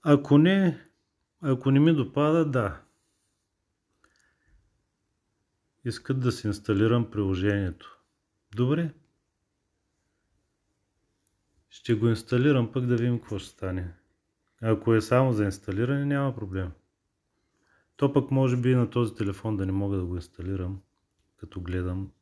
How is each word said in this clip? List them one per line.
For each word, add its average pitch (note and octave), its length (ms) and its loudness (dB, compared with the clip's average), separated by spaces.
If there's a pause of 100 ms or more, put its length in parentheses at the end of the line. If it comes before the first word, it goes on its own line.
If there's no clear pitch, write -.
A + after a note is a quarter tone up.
Ако C#3+ 360 6
не, F3+ 500 4 (540)
ако C3+ 300 0
не C#3 80 6
ми D#3+ 160 6
допада, D3+ 500 0
да. A#2 360 -4 (3000)
Искат C3 340 -4
да B2+ 120 0
си - 160 -4
инсталирам G#2+ 640 0
приложението. G2 880 -2 (560)
Добре. C#3+ 380 -2 (2750)
Ще - 240 -4
го A2 140 2
инсталирам, B2 640 2
пък B2+ 140 -4
да B2 100 2
видим A#2+ 220 0
какво G#2 220 -8
ще - 100 -14
стане. F#2 440 -8 (680)
Ако A2+ 320 0
е A2 80 4
само B2+ 320 2
за G#2 120 0
инсталиране, A#2 600 -4
няма C#3 300 -2
проблем. F#2+ 360 -8 (1200)
То C#3+ 180 0
пък C#3 180 0
може C3 260 2
би B2 140 2
и B2+ 40 4
на A#2+ 140 2
този A#2 260 -2
телефон G2+ 420 -4
да F#2+ 80 -2
не F#2+ 60 -2
мога G2 260 -2
да F2+ 80 -4
го F2+ 100 -6
инсталирам, F#2 680 -8 (560)
като F#2 240 -14
гледам. F2+ 500 -6 (100)